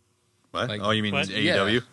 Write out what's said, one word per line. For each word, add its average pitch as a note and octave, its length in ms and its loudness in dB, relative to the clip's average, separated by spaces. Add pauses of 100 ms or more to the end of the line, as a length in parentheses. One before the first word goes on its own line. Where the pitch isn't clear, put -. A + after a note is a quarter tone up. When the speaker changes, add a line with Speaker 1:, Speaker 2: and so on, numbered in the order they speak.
(520)
Speaker 1:
what? F#2 180 -2
Speaker 2:
Like, G#2 120 -6
Speaker 1:
Oh, G#2 100 0
you A2 120 2
mean G#2 100 -2
Speaker 3:
What? - 160 -2
Speaker 1:
A F#2+ 100 -4
E - 120 2
W? G#2+ 280 2
Speaker 2:
Yeah. A#2+ 140 -6